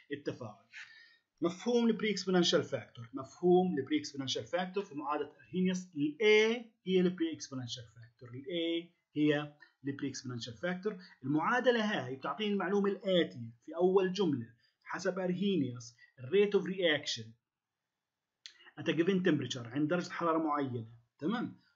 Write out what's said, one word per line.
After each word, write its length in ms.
التفاعل. 520
مفهوم 460
البري 240
اكسبوننشال 520
فاكتور، 500
مفهوم 640
البري 200
اكسبوننشال 460
فاكتور 400
في 100
معادلة 420
أرهينيوس، 500
ال 240
A 440
هي 140
البري 320
اكسبوننشال 520
فاكتور، 440
ال 160
A 520
هي 380
البري 240
اكسبوننشال 460
فاكتور. 420
المعادلة 560
هاي 100
بتعطيني 360
المعلومة 380
الآتية 600
في 120
أول 360
جملة: 340
حسب 360
أرهينيوس 760
الريت 340
اوف 120
رياكشن 680
at 40
a 80
given 300
temperature، 440
عند 220
درجة 220
حرارة 280
معينة، 480
تمام، 420